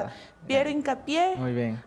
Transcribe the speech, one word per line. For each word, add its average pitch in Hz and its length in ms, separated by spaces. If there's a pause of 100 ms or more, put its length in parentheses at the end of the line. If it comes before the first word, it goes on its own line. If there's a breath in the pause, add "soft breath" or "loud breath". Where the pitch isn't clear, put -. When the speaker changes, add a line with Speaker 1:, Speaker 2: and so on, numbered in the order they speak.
Speaker 1:
Estrada. - 60 (340 loud breath)
Speaker 2:
Piero 269 160
Speaker 1:
Bien. 294 160
Speaker 2:
Hincapié. 294 560
Speaker 1:
Muy 254 180
bien. 120 340